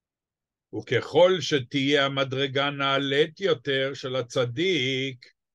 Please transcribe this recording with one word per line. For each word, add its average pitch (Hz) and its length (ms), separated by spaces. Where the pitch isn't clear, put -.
וככל 147 680
שתהיה 139 640
המדרגה 135 640
נעלית 139 720
יותר 139 540
של 127 220
הצדיק, 131 1120